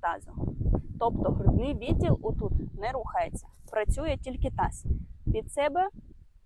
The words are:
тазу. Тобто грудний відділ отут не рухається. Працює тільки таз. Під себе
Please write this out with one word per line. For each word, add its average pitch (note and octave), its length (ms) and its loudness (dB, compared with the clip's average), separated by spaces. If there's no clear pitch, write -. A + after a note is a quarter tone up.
тазу. - 540 -4
Тобто - 320 2
грудний - 420 4
відділ D4+ 480 2
отут - 580 -2
не A3+ 120 -2
рухається. F#3 560 -4
Працює C4+ 460 0
тільки C4 340 -4
таз. - 340 -2
Під - 180 -4
себе D4+ 380 2